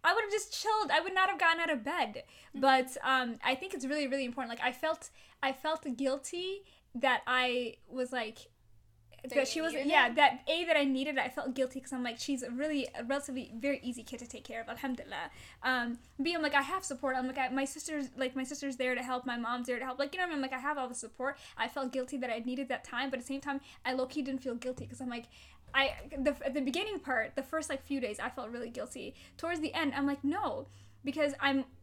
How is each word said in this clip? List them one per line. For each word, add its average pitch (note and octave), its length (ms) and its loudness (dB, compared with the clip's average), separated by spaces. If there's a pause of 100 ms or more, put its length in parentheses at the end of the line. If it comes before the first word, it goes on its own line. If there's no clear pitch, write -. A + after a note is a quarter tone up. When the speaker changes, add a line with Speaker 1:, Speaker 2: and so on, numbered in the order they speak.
Speaker 1:
I E4+ 100 8
would A4 100 4
have G4+ 80 -2
just G#4 280 -2
chilled. G#4+ 300 2
I D#4 100 6
would F#4 140 -4
not F#4+ 160 6
have G4 80 -2
gotten E4+ 240 4
out D#4+ 80 0
of B3+ 140 0
bed. C#4 400 -2 (260)
Speaker 2:
Mm-hmm. C4+ 100 -8
Speaker 1:
But, C4 420 6
um, B3+ 400 2
I B3+ 120 2
think F#4 180 -6
it's C4+ 140 -4
really, C#4+ 220 0
really C4+ 180 0
important. A#3+ 240 -6
Like, A#3 160 -4
I B3 60 2
felt, - 360 -2 (340)
I C4+ 100 2
felt D#4 340 -2 (100)
guilty F4 680 -2 (300)
that B3+ 320 4
I B3 500 2 (120)
was, B3+ 240 -4
like, A3+ 260 -4 (880)
Speaker 2:
That C4 60 -10
Speaker 1:
that B3 100 4
Speaker 2:
you C4 60 4
Speaker 1:
she D#4+ 140 -2
was, D#4+ 140 0
Speaker 2:
needed C#4 140 0
Speaker 1:
yeah, C#4+ 200 8
Speaker 2:
that? A#3 80 0 (300)
Speaker 1:
that, D#4+ 60 2
A, E4+ 120 2
that E4 120 6
I C#4+ 80 6
needed C4+ 320 2
it. B3+ 40 4
I B3 80 2
felt B3+ 260 -4
guilty C4 260 0
'cause - 120 -10
I'm B3 120 -2
like, A#3+ 140 -4
she's C4+ 260 -2
a A#3+ 60 -6
really, C#4+ 440 0
a - 100 -6
relatively C4+ 500 -4
very C4+ 280 0
easy A#3+ 220 -6
kid - 160 -10
to A#3+ 80 -10
take - 160 -14
care A3+ 160 -8
of, A3+ 80 -8
alhamdulillah. A3 600 -4 (320)
Um, A#3+ 360 0 (240)
B, E4+ 120 2
I'm E4 80 0
like, C#4+ 120 2
I C#4 80 8
have F4+ 220 -2
support. C4 320 -2
I'm B3+ 100 0
like, C4 100 -4
I, C4 120 0
my C4+ 160 2
sister's, D4 520 -4
like, B3+ 200 -2
my C4 80 -2
sister's C#4 320 -4
there B3+ 180 0
to B3 80 -2
help. B3+ 240 -2
My A#3+ 100 -2
mom's A#3+ 300 -2
there A#3+ 120 0
to B3+ 60 -4
help. C4 140 -4
Like, C#4+ 160 -2
you F#4 40 -4
know F4+ 60 2
what F4 80 -2
I D4 40 -2
mean? C4+ 80 0
I'm C4 60 -4
like, - 20 -4
I B3+ 80 -4
have C#4+ 180 0
all B3+ 100 -2
the B3 60 -8
support. C4 420 -4 (200)
I A3+ 120 0
felt B3+ 240 -2
guilty C4 260 -2
that B3 120 -2
I A3+ 80 0
needed B3+ 300 -2
that C4 160 -2
time, C4 260 -2
but C4 80 -2
at B3 40 -8
the - 40 -12
same C#4 140 -4
time, C#4 200 -2 (240)
I B3+ 80 2
low-key C4 300 0
didn't C4 200 -2
feel B3 120 -2
guilty B3 320 -6
'cause - 140 -12
I'm B3 100 -4
like, A#3 160 -6 (480)
I, C4+ 200 4 (220)
the, C#4 180 4 (120)
at B3+ 80 0
the D4 80 2
beginning F4 380 0
part, A#3+ 360 0
the C4 60 0
first, D#4 260 -2
like, C4+ 160 -4
few C4+ 160 -2
days, G#3+ 200 -2
I A#3+ 100 -2
felt A#3+ 200 -8
really A#3+ 200 -6
guilty. A#3 440 -8 (220)
Towards E4+ 240 -2
the D4+ 140 -2
end, D4+ 200 2
I'm C#4 120 2
like, C#4+ 180 0
"No," E4+ 440 0 (360)
because C#4+ 360 2
I'm C4+ 240 4 (180)